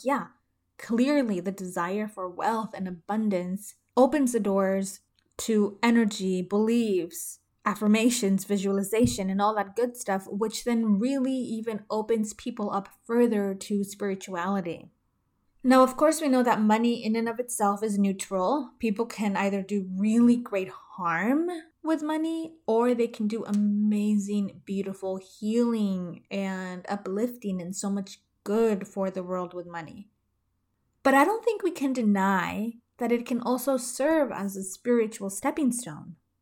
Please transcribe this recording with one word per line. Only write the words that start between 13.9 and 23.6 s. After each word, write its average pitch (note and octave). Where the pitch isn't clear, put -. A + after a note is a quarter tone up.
Now, B3+
of B3+
course, D#4
we D4
know B3+
that A3
money A3+
in A3
and A3+
of A3+
itself G#3
is G#3
neutral. G3
People A#3
can G#3
either G3
do F#3+
really A#3
great G3
harm G3
with D#4
money, D#4+
or A#3
they A#3
can A3
do A3
amazing, G#3